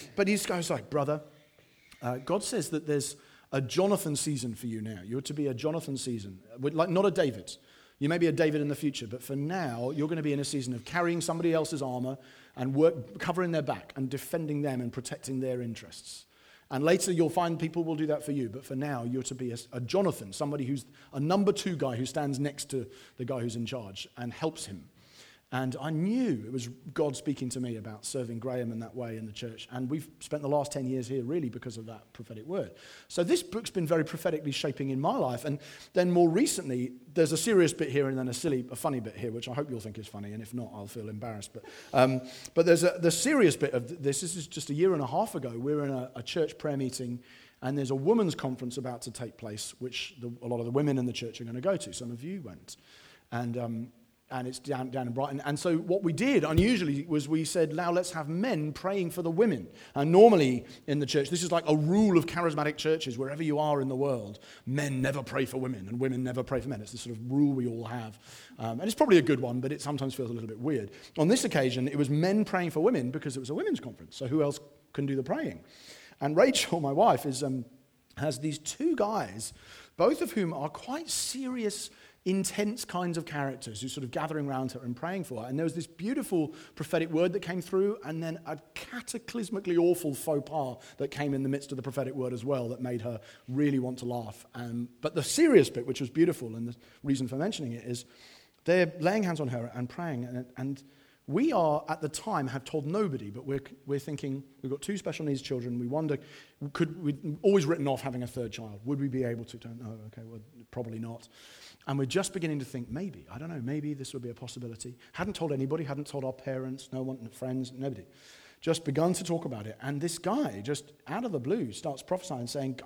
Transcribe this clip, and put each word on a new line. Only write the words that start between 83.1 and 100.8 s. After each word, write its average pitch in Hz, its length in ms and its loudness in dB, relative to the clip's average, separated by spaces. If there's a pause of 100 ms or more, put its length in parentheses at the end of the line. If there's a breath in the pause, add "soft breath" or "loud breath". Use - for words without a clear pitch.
of 156 60 -4
characters 131 560 -4
who 131 80 -4
sort 131 160 -8
of 120 80 -6
gathering 156 340 -2
around 131 240 -2
her 123 140 -10
and 123 100 -4
praying 175 300 -4
for 113 180 -8
her. 123 60 -8
And 135 100 -2
there 160 60 2
was 165 100 0
this 165 140 -6
beautiful 185 640 0 (220 loud breath)
prophetic 160 340 0
word 170 220 4
that 196 80 0
came 175 200 -4
through, 196 440 2
and 160 180 -4
then 165 240 -4
a 151 120 -6 (160)
cataclysmically 214 1040 -4
awful 170 380 4
faux 143 340 0
pas 135 280 -2 (220 loud breath)
that 139 120 -2
came 143 240 -2
in 135 80 0
the 139 60 0
midst 139 240 -2
of 135 40 -6
the 127 60 -6
prophetic 131 320 -2
word 127 180 -2
as 117 120 -6
well 127 240 0
that 127 120 -6
made 123 220 -4
her 117 180 -6 (280 loud breath)
really 135 320 2
want 127 180 -4
to - 60 -10
laugh. 120 500 -6
Um, 120 340 -6 (120)
but 156 140 -2
the 165 80 0
serious 254 460 8
bit, 120 180 -6
which 135 140 -2
was 127 100 -4
beautiful, 156 440 2
and 117 140 -4
the 120 80 -10 (260 loud breath)
reason 135 240 0
for 131 100 -6
mentioning 147 360 -2
it, 117 120 -8
is 120 200 -6 (600 loud breath)
they're 175 360 6
laying 196 240 4
hands 170 160 0
on 139 80 0
her 120 260 -4
and 123 140 -4
praying, 139 360 -6
and, 123 220 -6 (100)
and 135 260 -6 (460 soft breath)